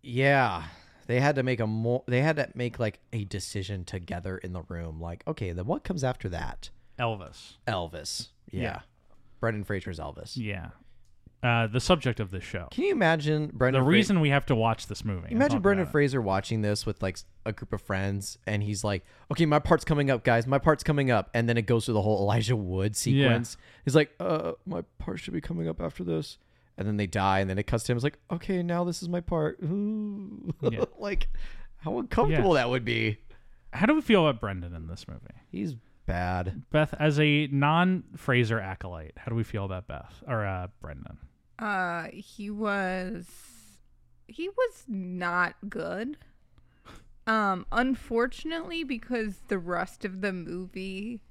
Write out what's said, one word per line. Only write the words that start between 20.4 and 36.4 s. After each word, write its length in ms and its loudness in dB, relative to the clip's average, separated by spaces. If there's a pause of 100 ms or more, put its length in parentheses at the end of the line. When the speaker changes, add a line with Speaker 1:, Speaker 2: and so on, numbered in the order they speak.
Speaker 1:
My 140 2
part's 240 4
coming 260 2
up." 240 2
And 140 2
then 100 4
it 80 -2
goes 200 4
through 80 0
the 80 4
whole 200 4
Elijah 320 2
Wood 380 0
Speaker 2:
Yeah. 20 -10
Speaker 1:
sequence. 640 2 (280)
He's 120 4
like, 240 6
"Uh, 320 0 (120)
my 180 -6 (160)
part 200 -8
should 160 -10
be 60 -2
coming 280 -4
up 120 -6
after 240 -6
this." 340 -4 (400)
And 100 -2
then 80 0
they 100 0
die, 340 2
and 100 0
then 80 0
it 80 -2
cuts 180 0
to 80 0
him. 60 2
It's 60 -4
like, 140 -2 (120)
"Okay, 320 -4
now 220 0
this 180 -4
is 60 -8
my 120 -2
part." 440 -2
Ooh. 960 -4
<laughs> 40 -8
Speaker 2:
Yeah. 220 0 (120)
Speaker 1:
Like, 320 0 (500)
how 200 -4
uncomfortable 560 2
Speaker 2:
Yeah. 80 4
Speaker 1:
that 80 0
would 140 0
be. 340 0 (540)
Speaker 2:
How 140 2
do 100 6
we 40 2
feel 260 6
about 140 2
Brendan 360 -6
in 100 -10
this 220 -12
movie? 260 -16 (160)
Speaker 1:
He's 240 -6 (320)
bad. 640 -2